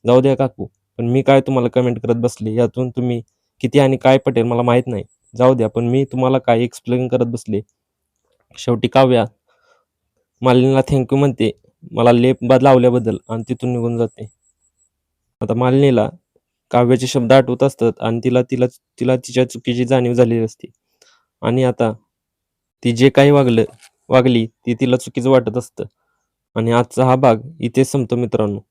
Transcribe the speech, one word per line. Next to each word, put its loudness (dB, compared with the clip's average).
जाऊ 4
द्या 0
काकू, -6
पण -6
मी 0
काय 4
तुम्हाला -2
कमेंट -2
करत -2
बसले, -6
यातून -2
तुम्ही -6
किती 0
आणि 2
काय 2
पटेल -2
मला -2
माहीत 0
नाही. -8
जाऊ 2
द्या, 0
पण -4
मी 0
तुम्हाला -2
काय 0
एक्सप्लेन -6
करत -2
बसले." -8
शेवटी -4
काव्या 4
मालिनीला 2
thank -2
you -2
म्हणते, 0
मला 2
लेप 2
बा-, 2
लावल्याबद्दल 2
आणि -8
तिथून -6
निघून -6
जाते. -8
आता -6
मालिनीला 2
काव्याचे 2
शब्द 0
आठवत 2
असतात -2
आणि -4
तिला, 0
तिला, -4
तिला 0
तिच्या -2
चुकीची -6
जाणीव -2
झालेली 0
असते -12
आणि -2
आता -2
ती 0
जे 4
काही 4
वागलं, 2
वागली, 2
ती -8
तिला 0
चुकीचं -6
वाटत 2
असतं. -10
आणि -2
आजचा 0
हा 4
भाग 2
इथेच -2
संपतो -4
मित्रांनो. -4